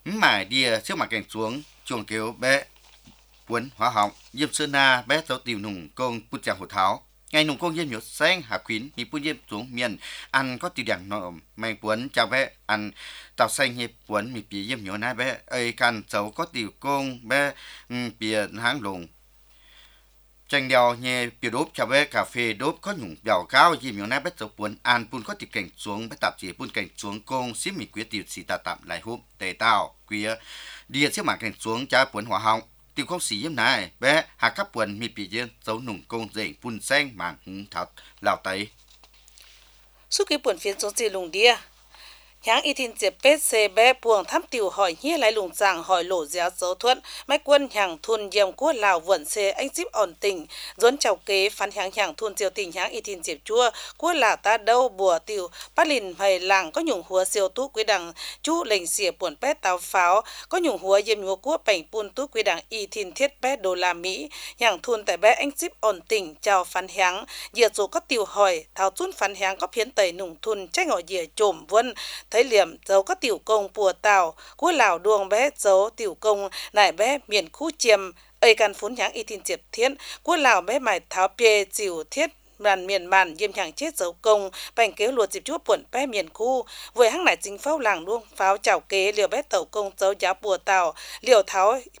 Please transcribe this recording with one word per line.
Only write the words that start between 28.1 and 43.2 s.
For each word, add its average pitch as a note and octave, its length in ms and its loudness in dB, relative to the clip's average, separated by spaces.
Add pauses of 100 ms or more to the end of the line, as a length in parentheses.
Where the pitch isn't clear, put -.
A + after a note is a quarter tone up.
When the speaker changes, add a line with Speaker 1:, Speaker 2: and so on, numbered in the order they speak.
Speaker 1:
xì - 160 -14
ta F2+ 140 -4
tạm E2+ 280 -8
lại F2 180 -8
húp A#2 160 -10 (180)
tề F#2+ 220 -6
tao G#2 360 2 (120)
quý G#2+ 180 -6 (640)
địa C#3 200 0
siêu G3+ 140 -4
mạng A2 180 -2
cảnh A2 180 -6
xuống A#2 280 -6
cha C3 180 4
quấn G#2 200 -8
hỏa G2 140 -2
họng G#2+ 220 2 (340)
tiêu C#3+ 100 -6
không F3 140 -6
xí G#2+ 220 -4
yếm D#3 140 -6
này A2+ 440 2
bé D3 240 4 (140)
hạ A#2 120 2
cấp G3 240 -6
quần G#2 260 -4
mi A#2 80 -6
bị G#2 240 -10
yên A#2 160 -6 (160)
dấu A2 160 -6
nùng A#2 280 -10
công A2+ 260 -8
dễ G2+ 280 -8
phun A2+ 200 -10
xanh C#3 340 0
mảng F2 200 -8 (100)
hứng G2 260 -14
thật F2 140 -6 (360)
lao G2 220 0
tấy. G2 240 -6 (1400)
Speaker 2:
Suốt - 180 0
cái D4 100 0
buồn G#3 200 -2
phiền G3 220 -6
xuống G#3 160 -4
gì A3+ 140 -2
lùng F#3 220 -6
đia. A3 240 4 (880)
Hãng A#3+ 180 4
y D4 100 -2
tin B3 240 -6
Diệp F#3+ 160 0 (100)